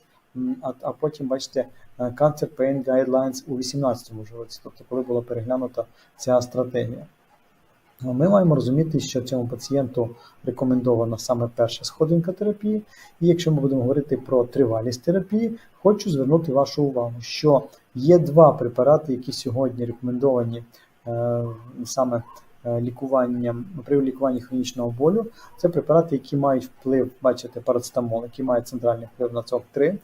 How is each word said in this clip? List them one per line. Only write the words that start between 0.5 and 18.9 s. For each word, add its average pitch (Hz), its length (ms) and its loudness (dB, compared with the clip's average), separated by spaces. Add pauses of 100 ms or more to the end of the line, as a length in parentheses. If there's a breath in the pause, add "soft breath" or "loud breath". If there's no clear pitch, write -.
а, 127 200 -8
а 139 100 -6
потім, 147 360 -6
бачите, 131 380 -4 (340 soft breath)
е, 123 40 -4
Cancer 147 440 0 (100)
Pain 135 280 0
Guidelines 131 600 0
у 135 100 -6
вісімнадцятому 123 680 -4
ж 110 120 -20
році, 117 260 -16
тобто - 260 -20
коли 127 120 -4
була 123 200 -2
переглянута 120 640 -6 (320 soft breath)
ця 123 240 2
стратегія. 123 640 -4 (960)
Ну, 127 120 -6
ми 147 160 2
маємо 180 260 4
розуміти, 135 440 0
що 120 220 -6
цьому 123 260 -4
пацієнту 123 640 -4 (360 loud breath)
рекомендована 123 720 0
саме 120 380 -2
перша - 280 -2
сходинка 170 480 0
терапії. 208 520 -2 (380 loud breath)
І 170 60 4
якщо 170 240 4
ми 147 100 2
будемо 135 200 2
говорити 139 360 0
про 127 260 2
тривалість 120 600 0
терапії, 208 540 0 (240 loud breath)
хочу 208 280 2
звернути 147 440 2
вашу 139 300 2
увагу, 123 360 -2
що 143 440 2 (320 loud breath)
є 151 240 6
два 147 340 8
препарати, 131 600 2